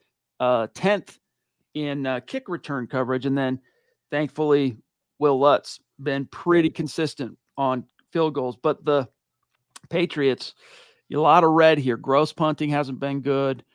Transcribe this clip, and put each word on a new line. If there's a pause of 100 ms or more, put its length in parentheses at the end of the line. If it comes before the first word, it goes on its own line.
(400)
uh,
tenth (560)
in,
uh,
kick
return
coverage.
And
then (500)
thankfully, (400)
Will
Lutz (240)
been
pretty
consistent (200)
on (280)
field
goals.
But
the (800)
Patriots, (580)
a
lot
of
red
here.
Gross
punting
hasn't
been
good. (120)